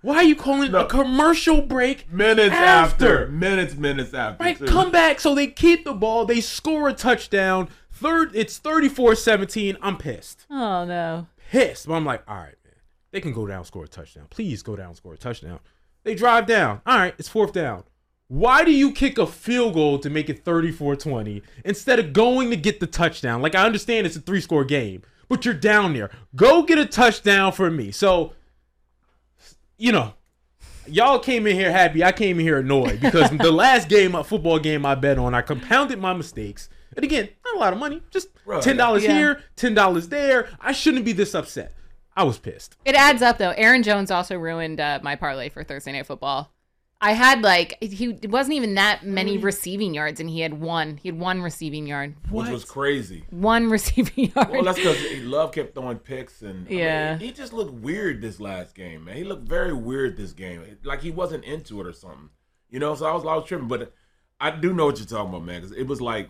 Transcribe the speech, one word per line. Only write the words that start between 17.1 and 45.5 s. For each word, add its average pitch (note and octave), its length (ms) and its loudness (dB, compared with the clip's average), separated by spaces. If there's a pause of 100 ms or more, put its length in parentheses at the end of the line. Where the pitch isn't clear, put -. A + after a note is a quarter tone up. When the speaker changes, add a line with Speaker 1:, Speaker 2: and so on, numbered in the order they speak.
Speaker 1:
it's D#3 100 -14
fourth G#3 240 0
down. B2 320 -6 (460)
Why A#3+ 340 4
do E4+ 80 4
you C#4 220 4
kick C4+ 240 0
a F#3+ 100 2
field A#3 460 -2
goal D3+ 260 2
to C#3+ 100 -6
make D3+ 200 -4
it - 160 -8
thirty-four D#3+ 500 -2
twenty A2 480 -8 (220)
instead A#3+ 340 0
of D3 140 -4
going B3 380 2
to A#3 40 0
get G3 240 -2
the E3+ 80 -6
touchdown? C3 540 -2
Like, E3 140 -2
I F#3+ 100 4
understand A3 420 0
it's E3 80 -6
a D#3 60 -14
three-score E3 420 -2
game, B2 380 -4 (260)
but B3 160 -2
you're B3 100 0
down G3+ 380 2
there. A2 180 -6 (240)
Go C4+ 300 8
get D#4+ 140 4
a D4 80 2
touchdown G3+ 680 4
for F#3 180 0
me. B2 220 -6
So, F3+ 420 2 (1500)
you A#3 120 2
know, B2 220 0 (720)
y'all A#3+ 320 4
came B3 280 -2
in G3 80 4
here F#3 160 0
happy. E3+ 320 4
I F#3 80 6
came F#3 280 0
in E3 60 2
here D#3 140 2
annoyed B2+ 400 0
because C#3+ 320 4
the D#3+ 200 4
Speaker 3:
<laughs> E3 120 4
Speaker 1:
last A#3+ 260 4
game, F#3+ 260 4
a D#3 80 -4
football E3 360 0
game D3+ 260 -2
I C#3 100 2
bet C3+ 220 2
on, B2 160 0
I B2 80 2
compounded A3 580 0
my F#3+ 140 -4
mistakes. A2 540 -12 (280)
And - 100 -4
again, C4+ 240 -2 (160)
not A#4+ 100 -6
a F#4+ 40 -4
lot G3 140 2
of G#3 60 -6
money, D4 300 -8
just - 200 -8 (160)
Speaker 2:
Right. G3 160 -6
Speaker 1:
ten C4 160 2
dollars A#3 260 2
Speaker 3:
Yeah. G#3 140 2
Speaker 1:
here, G3 260 2 (120)
ten A#3+ 180 -2
dollars F#3 360 2
there. C4+ 400 0 (100)
I B3 120 -4
shouldn't C4+ 340 0
be A#3 80 -2
this G3 220 -2
upset. - 380 -8 (420)
I F#3+ 80 0
was C3 160 -2
pissed. - 360 -16 (100)
Speaker 3:
It C4+ 100 2
adds C#4 260 6
up, A#3+ 160 4
though. F#3 180 0
Aaron A#3+ 280 4
Jones G3+ 260 0
also F3+ 280 -2
ruined, E3 420 -6
uh, D3 240 -2
my C#3+ 120 -4
parlay C#3 340 -8
for D3+ 140 -16